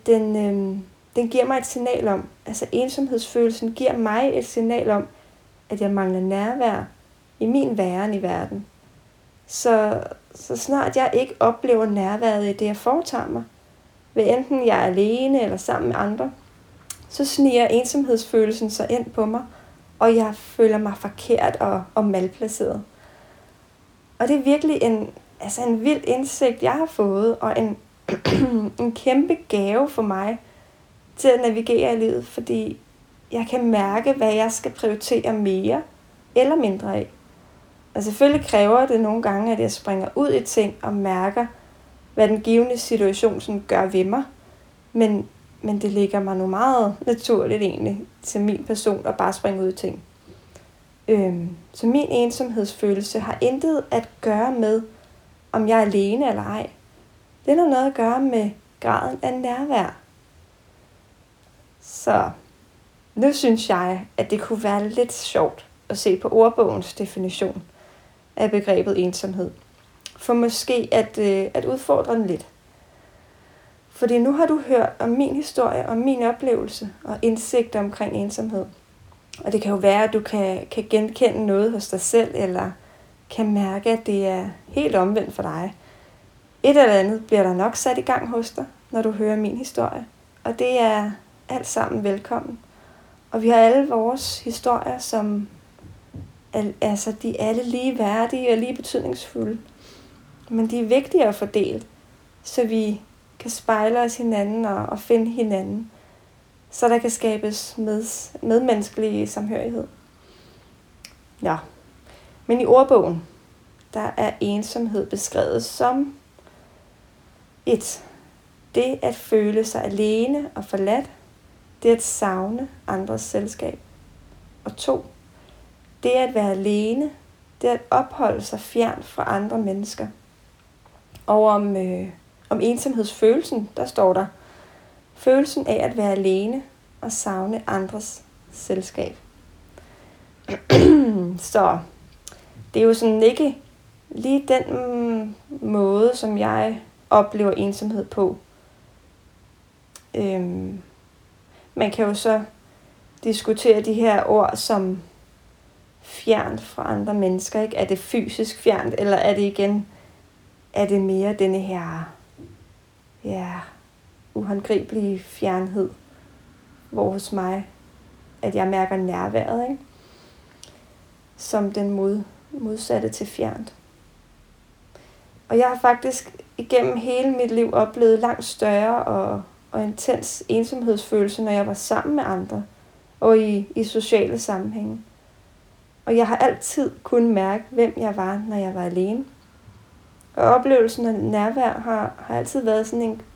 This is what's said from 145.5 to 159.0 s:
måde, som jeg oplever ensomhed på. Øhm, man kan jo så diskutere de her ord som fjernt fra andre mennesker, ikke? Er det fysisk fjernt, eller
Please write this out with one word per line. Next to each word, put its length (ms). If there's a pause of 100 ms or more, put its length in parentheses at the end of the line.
måde, 520
som 240
jeg 440 (280)
oplever 420
ensomhed 540
på. 320 (1800)
Øhm, 680 (920)
man 160
kan 140
jo 80
så 280 (800)
diskutere 580
de 120
her 360
ord 260
som 460 (1000)
fjernt 600
fra 320
andre 200
mennesker, 480
ikke? 160
Er 80
det 140
fysisk 600
fjernt, 380
eller 200